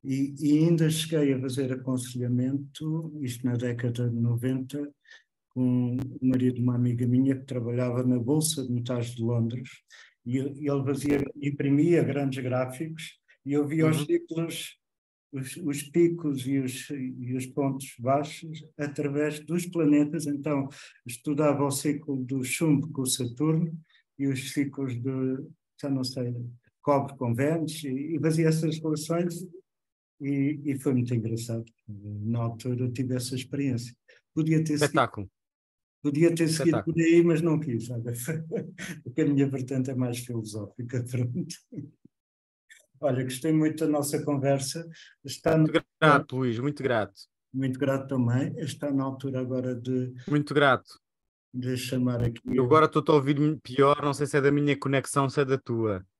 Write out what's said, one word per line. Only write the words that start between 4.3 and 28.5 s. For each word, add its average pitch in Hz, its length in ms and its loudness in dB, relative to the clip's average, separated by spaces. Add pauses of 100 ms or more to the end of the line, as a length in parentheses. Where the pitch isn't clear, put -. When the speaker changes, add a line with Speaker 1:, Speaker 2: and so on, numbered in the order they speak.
Speaker 1:
com 123 460 0 (260)
o 127 40 -2
marido 127 300 4
de 120 60 -4
uma 123 140 2
amiga 123 320 2
minha 131 300 4
que 135 80 -12
trabalhava 123 580 -2
na 127 140 4
Bolsa 143 460 0
de 127 80 -6
Metais 120 420 -2
de 117 80 -8
Londres, 117 480 -2 (560)
e 123 120 -2
ele, 135 120 -2 (200)
ele 139 160 2
fazia, 139 380 0 (180)
imprimia 147 600 4
grandes 135 400 0
gráficos, 160 760 -4 (260)
e 139 80 -2
eu 147 140 2
via 156 220 4
os 156 120 2
Speaker 2:
Uhum. 147 40 -2
Speaker 1:
ciclos, 165 720 -4 (560)
os, 135 240 -8
os 147 260 -4
picos 165 640 0
e 139 120 0
os, 127 320 -6
e 127 440 -6
os 127 120 -4
pontos 135 520 -4
baixos 147 640 -2 (140)
através 147 640 -2
dos 175 260 -4
planetas. 147 640 2
Então, 143 400 -2 (380)
estudava 143 600 0
o 139 60 0
ciclo 147 520 -2
do 127 200 -4
chumbo 143 480 2
com 135 100 -4
o 127 60 0
Saturno 156 640 0 (460)
e 139 100 0
os 131 260 -4
ciclos 135 420 -4
de, 131 480 -2 (380)
já 147 80 -6
não 135 140 0
sei, 123 320 -4 (460)
cobre 139 360 2
com 120 160 0
Vênus, 151 500 -2
e, 143 320 -4
e 143 40 -2
fazia 160 300 2
essas 156 280 0